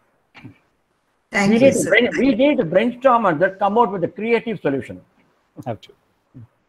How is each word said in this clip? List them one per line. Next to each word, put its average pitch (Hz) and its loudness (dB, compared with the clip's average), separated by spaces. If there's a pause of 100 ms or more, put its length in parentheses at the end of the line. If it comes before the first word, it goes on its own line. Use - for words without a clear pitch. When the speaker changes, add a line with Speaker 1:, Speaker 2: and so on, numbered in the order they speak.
(1300)
Speaker 1:
Thank 202 0
Speaker 2:
We 226 4
Speaker 1:
you, 233 4
Speaker 2:
need 269 6
to - -2
Speaker 1:
sir. - -2
Speaker 2:
brain-, 233 2
we 254 2
need 269 2
to 220 0
brainstorm 233 0
and 156 0
then 190 0
come 202 0
out 226 2
with 190 -8
a - -2
creative 226 -4
solution. 127 -6 (640)
Speaker 3:
Have 113 -10
to. - -20 (760)